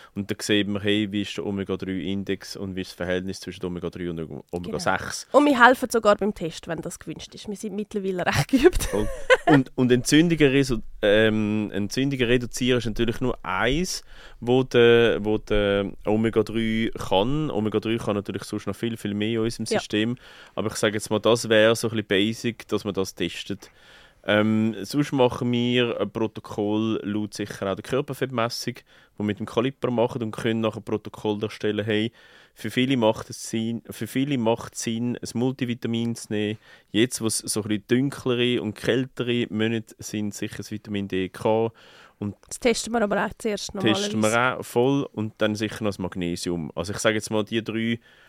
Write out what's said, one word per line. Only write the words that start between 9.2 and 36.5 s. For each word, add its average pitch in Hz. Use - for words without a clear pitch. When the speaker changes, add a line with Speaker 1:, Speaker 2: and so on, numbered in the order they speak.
Speaker 1:
Und, 135
und 127
Entzündungen 151
resu-, 131
ähm, 107
Entzündungen 127
reduzieren 123
ist 117
natürlich 113
nur 127
eins, 120
wo 123
der, 117
wo 107
der 101
Omega-drei 110
kann. 131
Omega-drei 107
kann 107
natürlich 98
sonst -
noch 101
viel, 113
viel 104
mehr 107
in -
unserem 113
Speaker 2:
Ja. 214
Speaker 1:
System. 110
Aber 101
ich -
sage 107
jetzt 107
mal, 107
das 110
wäre 110
so 117
ein -
bisschen 107
basic, 107
dass 107
man 101
das 95
testet. -
Ähm, 110
sonst 143
machen 123
wir 120
ein 104
Protokoll 110
laut 104
sicher 101
auch 95
der 104
Körperfettmessung, 127
wo 104
wir 104
mit 104
dem 110
Kaliper 123
machen 120
und 107
können 113
nachher 110
ein 101
Protokoll 107
erstellen, 104
hey, 110
für 110
viele 127
macht 113
es -
Sinn, 113
für 107
viele 135
macht 113
es -
Sinn, 117
ein 113
Multivitamin 117
zu -
nehmen. 107